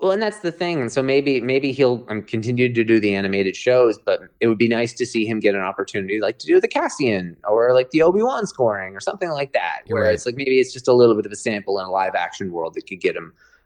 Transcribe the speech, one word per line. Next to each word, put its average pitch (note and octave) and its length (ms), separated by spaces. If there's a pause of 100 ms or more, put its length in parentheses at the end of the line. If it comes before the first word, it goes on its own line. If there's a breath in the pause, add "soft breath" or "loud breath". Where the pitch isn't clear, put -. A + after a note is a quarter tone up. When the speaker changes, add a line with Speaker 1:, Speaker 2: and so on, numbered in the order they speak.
Speaker 1:
Well, F#3+ 100
and G3+ 100
that's G#3+ 200
the F3 100
thing. E3+ 300
And A#2 100
so C#3 100
maybe, C3+ 400
maybe C3+ 300
he'll, B2 380
um, G#2+ 140
continue A#2+ 500
to A#2 100
do A2+ 160
the G#2 160
animated G2 400
shows, B2 500
but F#2+ 180 (180)
it A2+ 80
would A2 100
be A#2+ 80
nice A#2 280
to B2 120
see A2+ 180
him A2 140
get G2+ 160
an G2 60
opportunity, G2 600
like, G2+ 200
to - 80
do F3+ 120
the - 60
Cassian A2 680 (100)
or, A2+ 260
like, B2+ 180
the D#3 120
Obi-Wan G#3+ 460
scoring G2 480
or F#2+ 40
something F#3+ 300
like C#3+ 220
that, E2+ 340
Speaker 2:
You're A#2 120
Speaker 1:
where G#2+ 80
Speaker 2:
right. G#2+ 80
Speaker 1:
it's - 120
like, A#2+ 80
maybe C3 240
it's B2+ 140
just - 160
a C3 40
little A#2+ 220
bit G#2 100
of G#2 60
a G#2 60
sample G2+ 420
in F#2+ 80
a F#2 40
live F#2 260
action F2+ 340
world E2 240
that - 140
could F#2 120
get F2 140
him, E2 180 (340 soft breath)